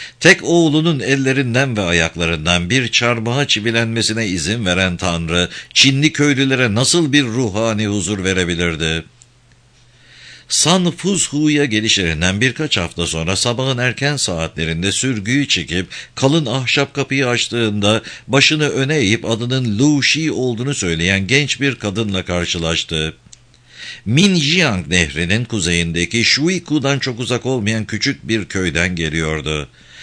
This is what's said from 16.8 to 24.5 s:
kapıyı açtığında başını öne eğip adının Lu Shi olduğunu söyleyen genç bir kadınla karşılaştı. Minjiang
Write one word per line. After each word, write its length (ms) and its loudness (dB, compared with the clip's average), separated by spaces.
kapıyı 340 -2
açtığında 760 0
başını 420 2
öne 280 0
eğip 280 2
adının 540 -2
Lu 240 4
Shi 280 0
olduğunu 420 -2
söyleyen 540 0
genç 340 0
bir 140 0
kadınla 500 -4
karşılaştı. 880 -2
Minjiang 840 2